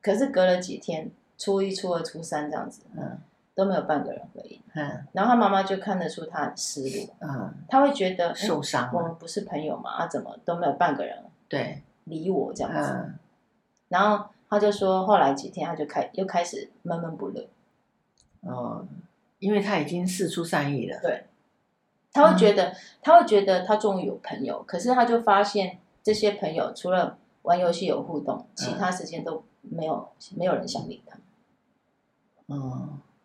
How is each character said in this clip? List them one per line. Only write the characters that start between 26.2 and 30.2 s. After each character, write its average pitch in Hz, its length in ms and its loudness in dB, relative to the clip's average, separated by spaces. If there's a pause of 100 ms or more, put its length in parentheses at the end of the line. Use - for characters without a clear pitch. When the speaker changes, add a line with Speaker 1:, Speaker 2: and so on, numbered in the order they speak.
Speaker 1:
朋 165 200 -4
友 - 220 -2
除 - 160 -6
了 - 260 0 (260)
玩 175 160 2
游 175 140 2
戏 180 140 -4
有 139 160 0
互 147 180 -6
动， - 160 -4
Speaker 2:
嗯。 - 180 -14
Speaker 1:
其 - 200 -6
他 185 160 0
时 185 140 -6
间 165 200 -10
都 160 180 -8 (200)
没 160 240 -8
有， - 220 -4 (280)